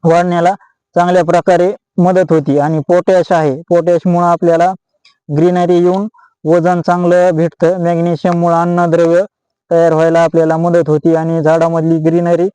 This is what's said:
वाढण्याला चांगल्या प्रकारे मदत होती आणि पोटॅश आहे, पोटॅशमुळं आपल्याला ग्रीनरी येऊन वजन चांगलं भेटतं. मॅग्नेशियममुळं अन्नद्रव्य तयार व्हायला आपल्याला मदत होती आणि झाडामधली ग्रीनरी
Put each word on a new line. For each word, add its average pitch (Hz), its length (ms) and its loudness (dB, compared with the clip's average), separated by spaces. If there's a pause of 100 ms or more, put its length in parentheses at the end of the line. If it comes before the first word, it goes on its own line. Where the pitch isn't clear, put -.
वाढण्याला 175 500 0 (420)
चांगल्या 175 280 0
प्रकारे 175 500 0 (240)
मदत 180 340 0
होती 147 280 0
आणि 156 200 -2
पोटॅश 175 520 0
आहे, 160 300 -2
पोटॅशमुळं 175 640 0
आपल्याला 170 480 0 (640)
ग्रीनरी 175 400 0
येऊन 185 300 0 (360)
वजन 170 380 0
चांगलं 180 520 0
भेटतं. 170 500 -2
मॅग्नेशियममुळं 170 800 -2
अन्नद्रव्य 175 640 0 (460)
तयार 165 220 2
व्हायला 165 280 2
आपल्याला 160 360 0
मदत 170 320 0
होती 156 260 0
आणि 165 260 -2
झाडामधली 165 560 0
ग्रीनरी 170 580 0